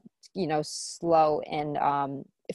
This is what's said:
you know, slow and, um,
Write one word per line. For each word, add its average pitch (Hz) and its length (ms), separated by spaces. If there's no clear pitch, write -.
you 185 140
know, 151 160
slow 156 800
and, 147 360
um, 143 460